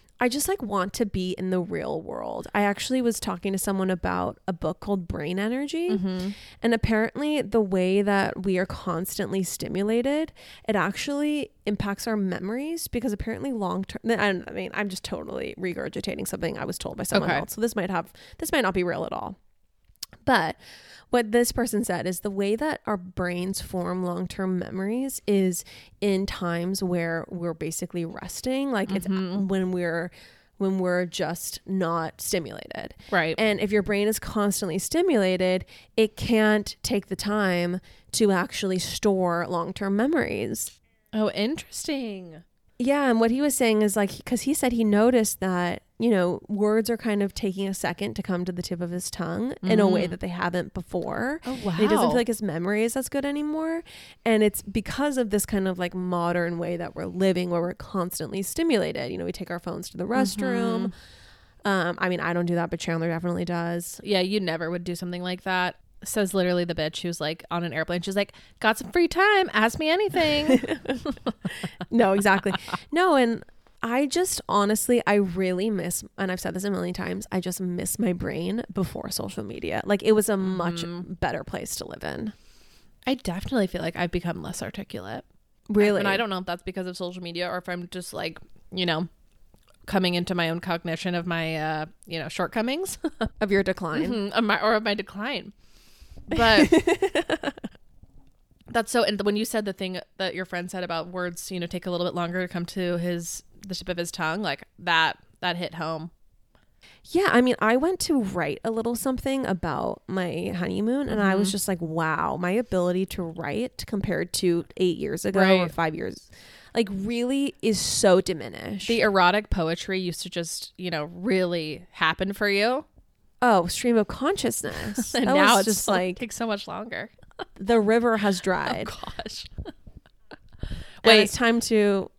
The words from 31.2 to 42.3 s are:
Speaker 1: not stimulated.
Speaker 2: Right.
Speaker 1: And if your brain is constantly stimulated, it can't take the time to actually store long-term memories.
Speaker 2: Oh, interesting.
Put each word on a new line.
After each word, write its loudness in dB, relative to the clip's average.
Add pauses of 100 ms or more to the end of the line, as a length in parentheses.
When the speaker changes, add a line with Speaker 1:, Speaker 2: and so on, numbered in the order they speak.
Speaker 1:
not 0
stimulated. -6 (160)
Speaker 2:
Right. 2
Speaker 1:
And 2
if 0
your 4
brain 2
is 0
constantly 0
stimulated, 2 (320)
it 4
can't 4
take 0
the -6
time 0 (320)
to 4
actually 0
store 0
long-term -2
memories. 0 (360)
Speaker 2:
Oh, 2
interesting. -6 (380)